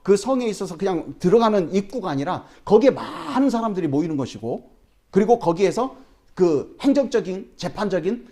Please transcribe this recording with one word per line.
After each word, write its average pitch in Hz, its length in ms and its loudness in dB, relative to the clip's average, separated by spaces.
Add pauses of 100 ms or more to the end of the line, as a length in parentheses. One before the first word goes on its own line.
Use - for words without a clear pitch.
그 196 140 4
성에 247 300 -2
있어서 185 300 -6
그냥 165 420 -4
들어가는 202 540 2
입구가 202 360 -4
아니라 147 360 -6 (200)
거기에 226 260 6
많은 277 580 -2
사람들이 214 380 -2
모이는 151 300 -2
것이고 117 540 -8 (400)
그리고 214 280 4
거기에서 180 580 0 (360)
그 160 460 0
행정적인, 214 800 0
재판적인 190 760 -4